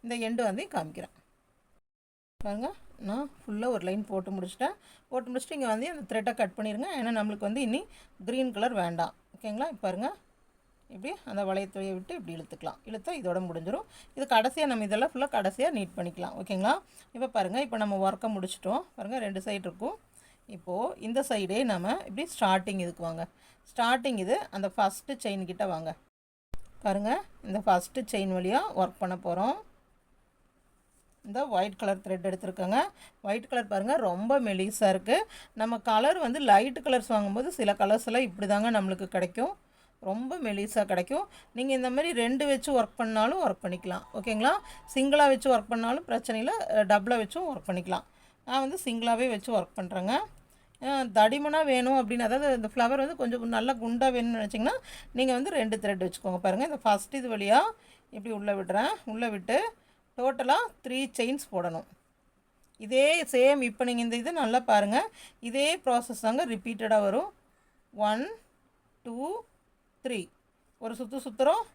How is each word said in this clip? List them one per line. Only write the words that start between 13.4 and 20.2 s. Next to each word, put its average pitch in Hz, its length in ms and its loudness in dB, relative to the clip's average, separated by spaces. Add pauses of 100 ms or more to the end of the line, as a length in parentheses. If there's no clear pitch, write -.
இது 277 100 -4 (100)
கடைசியா 269 300 4
நம்ம 233 180 0
இதெல்லாம் 214 300 0
ஃபுல்லா 269 140 -2
கடைசியா 214 460 0
நீட் 202 240 -4
பண்ணிக்கலாம். 175 360 -6 (100)
ஓகேங்களா? 214 380 0 (300)
இப்ப 254 160 -6
பாருங்க, 214 340 -2
இப்ப 233 160 -4
நம்ம 196 340 0
ஒர்க்கை 208 260 -4
முடிச்சிட்டோம். 190 480 -4 (100)
பாருங்க, 233 240 -6
ரெண்டு 196 200 -4
சைடு 208 140 -6
இருக்கும். 202 440 -8 (480)